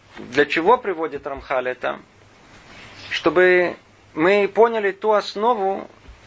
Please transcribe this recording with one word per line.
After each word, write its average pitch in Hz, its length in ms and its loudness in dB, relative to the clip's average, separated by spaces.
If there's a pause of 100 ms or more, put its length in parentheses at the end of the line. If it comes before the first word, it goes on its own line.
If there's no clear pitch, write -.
(200)
для 123 260 0
чего 180 320 2
приводит 160 480 -8
Рамхаль 135 440 -4
это, 135 300 -6 (1080)
чтобы 180 680 2 (380)
мы 196 340 2
поняли 220 440 2
ту 214 220 -2
основу, 202 760 -2 (380)